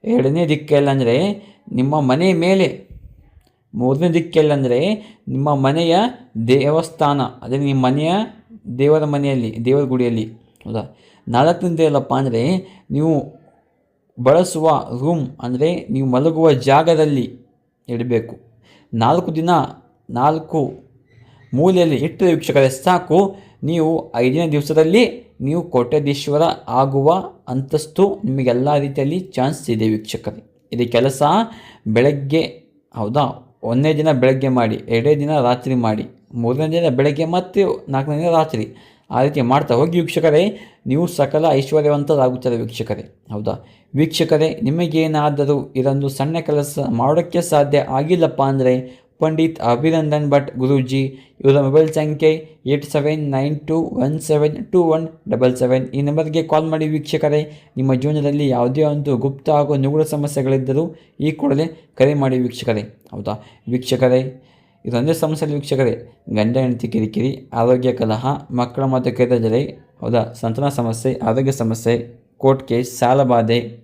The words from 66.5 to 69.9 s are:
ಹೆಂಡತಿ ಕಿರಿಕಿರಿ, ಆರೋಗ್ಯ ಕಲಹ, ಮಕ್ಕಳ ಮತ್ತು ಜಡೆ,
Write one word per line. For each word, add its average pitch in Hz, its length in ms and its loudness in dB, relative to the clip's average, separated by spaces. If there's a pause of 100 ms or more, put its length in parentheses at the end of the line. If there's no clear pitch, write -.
ಹೆಂಡತಿ 123 300 -2
ಕಿರಿಕಿರಿ, 110 440 -2 (220)
ಆರೋಗ್ಯ 123 400 2
ಕಲಹ, 110 320 -2 (260)
ಮಕ್ಕಳ 123 340 -4
ಮತ್ತು 127 540 0
ಜಡೆ, 113 240 0 (320)